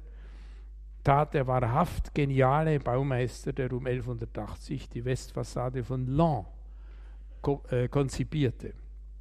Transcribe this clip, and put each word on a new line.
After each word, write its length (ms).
tat 320
der 120
wahrhaft 640
geniale 680
Baumeister, 760
der 180
um 140
elfhundertachtzig 1040
die 160
Westfassade 800
von 240
Laon 380
ko-, 280
äh, 180
konzipierte. 880